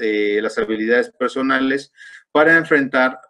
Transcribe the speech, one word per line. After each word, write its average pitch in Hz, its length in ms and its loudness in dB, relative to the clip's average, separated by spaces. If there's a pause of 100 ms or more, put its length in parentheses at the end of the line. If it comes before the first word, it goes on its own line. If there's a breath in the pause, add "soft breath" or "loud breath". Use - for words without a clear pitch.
eh, 104 400 0
las 110 180 -4
habilidades 113 520 -2
personales 135 840 -4 (380 loud breath)
para 156 260 4
enfrentar 135 640 0 (120)